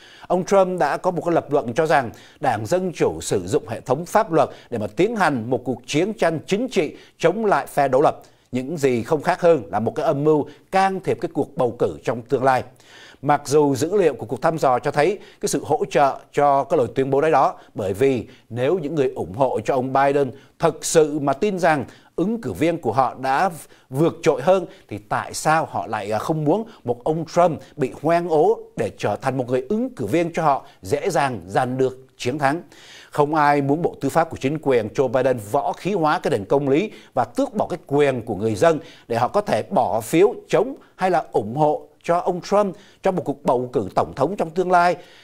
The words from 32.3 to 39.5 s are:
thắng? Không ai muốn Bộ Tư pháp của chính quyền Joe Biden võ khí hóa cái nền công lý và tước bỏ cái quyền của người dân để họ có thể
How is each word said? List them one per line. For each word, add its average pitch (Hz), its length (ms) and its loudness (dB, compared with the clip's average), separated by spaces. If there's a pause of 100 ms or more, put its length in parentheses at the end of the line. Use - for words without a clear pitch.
thắng? 143 220 2 (500)
Không 151 240 0
ai 147 260 4
muốn 143 200 0
Bộ 147 200 -2
Tư 139 80 0
pháp 165 200 0
của - 80 -12
chính 151 240 -2
quyền 120 340 2
Joe 135 120 2
Biden 127 320 0 (120)
võ 170 220 0
khí 185 200 -6
hóa 160 260 0
cái - 120 -2
nền 98 140 -2
công 143 240 0
lý 180 220 2 (220)
và 117 120 0
tước 269 280 -4
bỏ 208 140 -2
cái 175 200 -8
quyền 139 340 2
của 107 140 -6
người 107 200 -2
dân 165 240 4 (280)
để 113 100 -2
họ 120 100 2
có 208 140 0
thể 117 280 -2